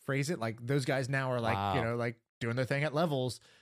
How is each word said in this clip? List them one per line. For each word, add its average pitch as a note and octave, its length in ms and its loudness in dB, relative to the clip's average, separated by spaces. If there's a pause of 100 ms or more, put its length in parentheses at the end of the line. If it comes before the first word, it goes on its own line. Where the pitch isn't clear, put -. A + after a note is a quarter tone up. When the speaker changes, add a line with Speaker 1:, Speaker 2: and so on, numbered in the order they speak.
Speaker 1:
phrase C#3 240 0
it. F3 100 -2
Like, A2+ 260 -4
those C#3 200 2
guys C3 240 0
now C3+ 240 0
are, B2 80 0
like, A2 160 2 (200)
you B2 40 2
Speaker 2:
Wow. A2+ 40 0
Speaker 1:
know, A#2 120 -2
like, A#2+ 240 -2 (200)
doing A#2 160 -2
their C3 100 2
thing C#3+ 180 0
at C#3+ 100 -2
Levels. C#3+ 460 0 (220)